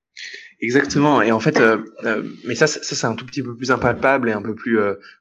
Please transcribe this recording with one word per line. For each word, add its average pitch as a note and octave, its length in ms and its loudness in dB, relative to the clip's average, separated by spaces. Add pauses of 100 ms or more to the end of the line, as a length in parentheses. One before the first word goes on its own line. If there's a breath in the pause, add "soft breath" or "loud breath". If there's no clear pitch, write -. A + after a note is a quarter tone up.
(600 loud breath)
Exactement. C#3 600 2
Et G#2+ 100 2
en A2+ 80 2
fait, D3+ 180 0
euh, A2 260 4 (200)
euh, A2 200 -2 (220)
mais A#2 100 -4
ça, D#3 100 4
c'est, - 180 -4
ça, - 120 -8
c'est C3+ 120 -4
un A2+ 80 -2
tout A#2+ 100 -12
petit C3 180 -8
peu A#2+ 120 -10
plus B2 140 -6
impalpable B2 600 2
et A2 40 -2
un G#2 80 -4
peu G#2+ 140 -6
plus, A2+ 240 0
euh, G2+ 160 0 (260 loud breath)